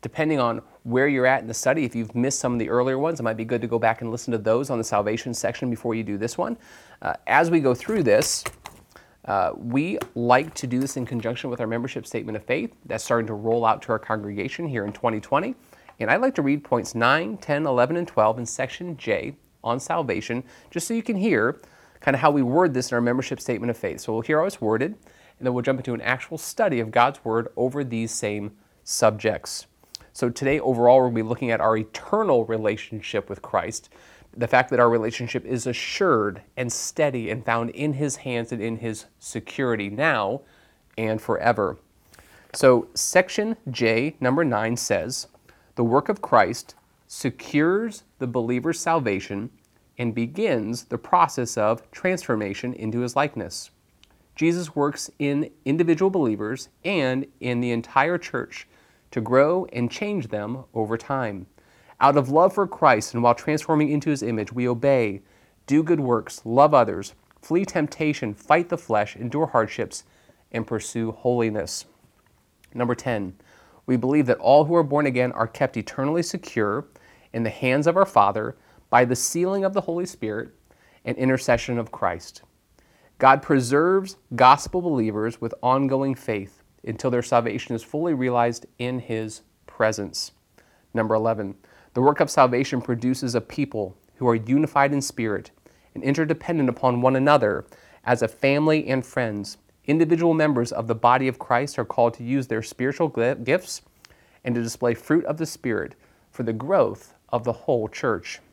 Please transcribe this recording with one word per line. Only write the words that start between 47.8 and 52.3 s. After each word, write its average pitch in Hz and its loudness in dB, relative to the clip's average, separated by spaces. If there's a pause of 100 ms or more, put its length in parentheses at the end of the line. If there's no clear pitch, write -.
the 131 -4
believer's 123 -2
salvation 110 -2 (480)
and 117 -4
begins 123 -2
the 120 -8
process 160 0
of 113 0
transformation 123 -4